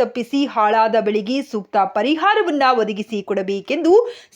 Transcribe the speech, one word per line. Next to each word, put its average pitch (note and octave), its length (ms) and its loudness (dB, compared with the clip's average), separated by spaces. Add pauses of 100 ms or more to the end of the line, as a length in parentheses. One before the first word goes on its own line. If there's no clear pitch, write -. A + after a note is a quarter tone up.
ತಪ್ಪಿಸಿ B3 420 -2
ಹಾಳಾದ A3 500 0 (140)
ಬೆಳೆಗೆ G#3+ 300 -2 (120)
ಸೂಕ್ತ G#3 260 -6 (220)
ಪರಿಹಾರವನ್ನ D#4+ 640 0 (200)
ಒದಗಿಸಿ G#3 360 -6 (120)
ಕೊಡಬೇಕೆಂದು G3+ 600 0 (420)